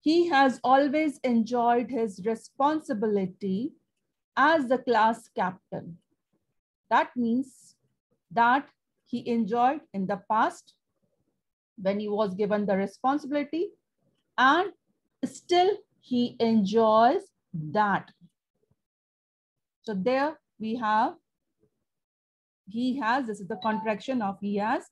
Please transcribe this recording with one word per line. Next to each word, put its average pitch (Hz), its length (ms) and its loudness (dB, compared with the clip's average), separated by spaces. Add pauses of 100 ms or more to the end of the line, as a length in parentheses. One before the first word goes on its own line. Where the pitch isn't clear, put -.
He 339 280 2
has 277 340 4
always 277 640 2
enjoyed 240 640 2
his 226 340 -6
responsibility 220 1500 -4 (640)
as 285 320 2
the 247 100 0
class 226 560 0
captain. 180 640 -8 (920)
That 294 260 0
means 240 580 -4 (560)
that 240 380 2 (360)
he 240 240 -8
enjoyed 240 520 0 (120)
in 196 140 -4
the 190 140 -4 (100)
past 247 440 -2 (1000)
when 202 220 -4
he 214 80 -6
was 208 280 -2
given 208 320 -2
the 190 100 0
responsibility, 294 920 -4 (680)
and 311 320 4 (540)
still 359 520 0 (220)
he 240 400 -2
enjoys 226 840 4 (300)
that. 175 600 -2 (1700)
So 226 100 -8
there 262 460 -2 (220)
we 220 160 -6
have, 226 380 0 (1500)
he 240 320 -2
has, 240 260 0
this 208 140 -8
is 185 80 -12
the 220 80 -6
contraction 220 680 -4
of 196 180 -4
he 202 180 -4
has 247 340 -2